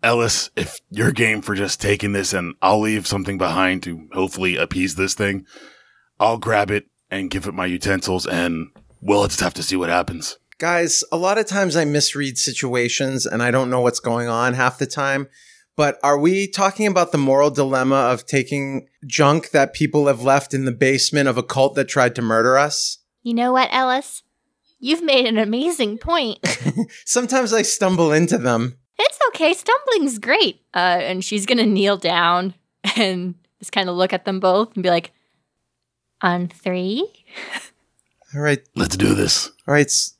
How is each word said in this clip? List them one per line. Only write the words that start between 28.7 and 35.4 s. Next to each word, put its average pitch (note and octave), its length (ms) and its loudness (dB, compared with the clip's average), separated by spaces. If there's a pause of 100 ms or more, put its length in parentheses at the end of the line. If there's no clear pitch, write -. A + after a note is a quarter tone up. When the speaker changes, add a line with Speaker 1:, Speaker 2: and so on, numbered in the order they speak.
Speaker 3:
It's - 220 0 (100)
okay. E4 240 2
Stumbling's G#4 640 0
great. C#4 420 0 (120)
Uh, - 40 -4 (240)
and F#3 240 -4
she's G#3 200 -2
gonna A3+ 200 2
kneel G3 320 2
down F3+ 560 0 (420)
and F#3 400 -2 (240)
just - 140 -14
kinda F#3 180 0
look F#3 220 0
at F3+ 100 -2
them F#3+ 160 -4
both F#3+ 360 2
and F#3 80 -4
be F3+ 60 2
like, E3+ 220 0 (1080)